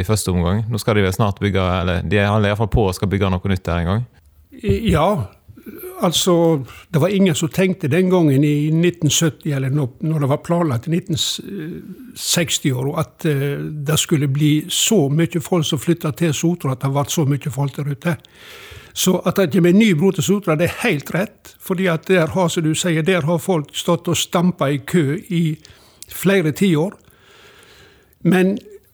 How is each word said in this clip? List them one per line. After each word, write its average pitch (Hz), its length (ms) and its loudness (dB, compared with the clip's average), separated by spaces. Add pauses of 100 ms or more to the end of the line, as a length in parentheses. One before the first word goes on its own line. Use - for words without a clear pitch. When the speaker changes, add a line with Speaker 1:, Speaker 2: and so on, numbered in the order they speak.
Speaker 1:
i 90 40 0
første 101 280 -2
omgang. 90 360 0
Nå 117 120 -4
skal 110 160 0
de 101 80 2
vel 92 120 0
snart 104 240 0
bygge, 98 200 0 (220)
eller 90 220 0
de 101 160 2
holder 101 280 2
i 101 40 2
hvert 104 100 -2
fall 104 100 -2
på 113 160 2
å 92 80 -4
skal 92 160 -2
bygge 98 200 0
noe 92 200 -2
nytt 90 160 -2
der 85 120 0
en 85 100 -2
gang. 110 120 0 (880)
Speaker 2:
Ja, 165 180 2 (960)
altså, 165 640 2 (240)
det 160 100 0
var 160 100 2
ingen 190 260 2
som 160 140 -2
tenkte 185 400 -2
den 180 220 2
gangen 151 340 4
i 147 260 0
nitten 165 400 2
sytti, 156 420 -2
eller 135 180 -2
når, 139 180 0 (120)
når 156 240 -2
det 131 80 0
var 151 120 -2
planlagt 165 440 -2
i 160 60 0
nitten 175 240 -4 (960)
seksti - 560 -2
år, 135 280 -4
at, - 280 -6
eh, 143 320 -2
det 151 380 -4
skulle 147 300 0
bli 147 400 2
så 175 400 2
mye 160 360 0
folk 170 220 0
som 135 140 -2
flyttet 165 400 -2
til 165 140 0
Sotra, 165 380 -2
at 127 100 -6
det 139 80 0
har 139 100 0
vært - 140 -4
så 156 140 0
mye 139 260 -2
folk 139 220 -4
der 143 160 -6
ute. 165 240 -2 (800)
Så 185 300 2
at 185 140 0
det 175 140 2
kommer 175 180 4
en 185 80 6
ny 220 160 6
bro 185 160 2
til - 160 -2
Sotra, 185 320 0
det 165 120 2
er - 140 -12
helt 160 300 -2
rett, - 460 -6
fordi 190 260 -2
at 160 220 -2
der 175 260 2
har, 180 140 2
som 170 160 -2
du 156 100 2
sier, 160 320 0
der 180 200 2
har 170 120 2
folk 160 380 -2
stått 175 340 -2
og 151 80 0
stampet 175 560 0
i 135 120 -4
kø 165 200 2 (220)
i 170 160 0 (680)
flere 175 420 0
tiår. 180 440 0 (1200)
Men 185 380 2 (360)